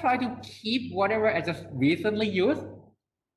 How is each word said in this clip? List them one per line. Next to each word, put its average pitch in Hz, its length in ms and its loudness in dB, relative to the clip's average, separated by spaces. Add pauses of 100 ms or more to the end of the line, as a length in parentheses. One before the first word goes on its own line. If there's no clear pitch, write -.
try 254 160 2
to 254 260 -2
keep 214 520 -6
whatever 214 360 2
I 165 120 0
just 165 300 -4
recently 175 540 2
used 196 380 0 (720)